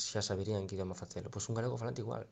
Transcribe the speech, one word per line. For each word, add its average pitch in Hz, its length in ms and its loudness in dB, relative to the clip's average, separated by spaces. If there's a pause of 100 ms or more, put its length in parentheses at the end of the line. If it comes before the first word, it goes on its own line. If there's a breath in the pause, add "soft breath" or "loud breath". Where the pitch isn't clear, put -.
xa 104 160 2
saberían 98 400 2
que 95 160 -2
idioma 92 160 0
facelo. 87 320 -6
Pois - 240 -4
un - 60 2
galego 123 180 2
falante 120 240 0
igual. 113 320 -2